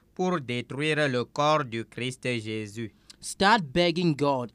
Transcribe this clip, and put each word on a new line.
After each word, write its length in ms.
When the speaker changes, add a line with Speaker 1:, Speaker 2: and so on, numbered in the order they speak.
Speaker 1:
pour 260
détruire 680
le 160
corps 400
du 180
Christ 380
Jésus. 540
Speaker 2:
Start 440
begging 520
God 380